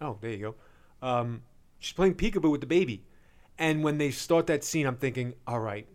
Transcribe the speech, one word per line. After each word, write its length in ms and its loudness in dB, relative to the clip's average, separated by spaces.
Oh, 200 -6
there 100 -6
you 240 -6
go. 60 -6
Um, 340 -2
she's 140 -10
playing 220 4
peekaboo 360 2
with 100 0
the 60 -8
baby. 380 2
And 260 2
when 140 2
they 140 0
start 360 2
that 160 2
scene, 220 0
I'm 100 0
thinking, 380 -4
all 140 -2
right, 360 -6